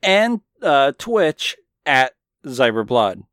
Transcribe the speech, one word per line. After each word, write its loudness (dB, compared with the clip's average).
and, 0
uh, 2
Twitch -2
at 2
Zyberblood. 0